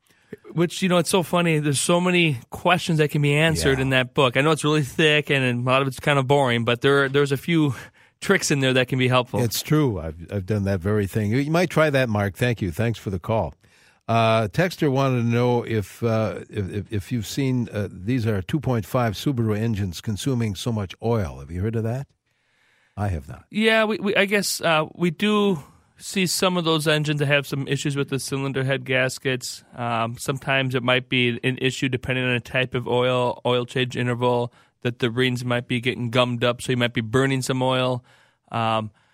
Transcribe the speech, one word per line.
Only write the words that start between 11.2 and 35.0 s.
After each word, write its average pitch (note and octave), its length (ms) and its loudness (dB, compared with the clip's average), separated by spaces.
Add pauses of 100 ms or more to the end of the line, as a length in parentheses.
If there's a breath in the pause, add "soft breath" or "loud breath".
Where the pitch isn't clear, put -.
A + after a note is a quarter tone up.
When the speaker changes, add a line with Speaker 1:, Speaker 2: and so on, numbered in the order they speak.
Speaker 2:
You C#3 200 0
might F3 180 2
try D#3 220 4
that, C3 180 2
Mark. G2+ 260 0
Thank B2 260 0
you. F#2 100 -2
Thanks A2+ 280 -2
for G#2 120 -8
the F#2 80 -4
call. G#2 340 -2 (540 soft breath)
Uh, A2+ 400 4
Texter E3 440 0
wanted C3 300 2
to A#2 60 0
know A#2+ 360 2
if, - 400 -4
uh, A2 360 0 (100)
if, G2 220 -4
if, G2+ 220 -8
if G2+ 180 -6
you've A#2 160 -4
seen, B2+ 440 -2
uh, G#2 200 -4
these G#2 340 -2
are G#2 160 0
two D#3 180 -2
point A#2+ 240 0
five A#2 300 0
Subaru A#2 420 0
engines G#2 460 -2
consuming A2+ 540 -2
so B2 160 -6
much G#2 320 -6
oil. G2 360 -2
Have C#2+ 120 -14
you F2+ 100 -4
heard A2+ 140 -2
of A2 80 -2
that? B2 240 -6 (920)
I G2+ 120 -2
have D2+ 180 -6
not. B1 240 -18
Speaker 1:
Yeah, A3 340 4
we, G#3+ 140 -2
we, G3+ 160 -2
I G3 100 4
guess, G3+ 360 -2
uh, D#3 240 2 (100)
we F3 160 0
do G3+ 480 0 (380 soft breath)
see - 280 -4
some F3+ 320 0
of E3+ 80 0
those D#3+ 220 2
engines D3+ 320 2
that C#3+ 80 0
have C#3+ 180 2
some C#3 220 -6
issues C#3+ 280 -4
with C#3 140 -4
the C#3 100 -2
cylinder C3+ 440 -4
head C3 200 -2
gaskets. B2+ 800 -2 (120)
Um, A#2 420 -4
sometimes C3+ 560 -2
it C3 80 0
might B2+ 260 0
be B2 360 0
an B2+ 160 -2
issue C3 280 -2
depending B2+ 380 -4
on B2 80 0
the A#2+ 60 -2
type B2+ 340 -4
of A#2+ 140 -4
oil, B2 580 0
oil B2 200 0
change B2 300 -4
interval, B2 560 0 (300 soft breath)
that A#2+ 180 -4
the A#2+ 120 0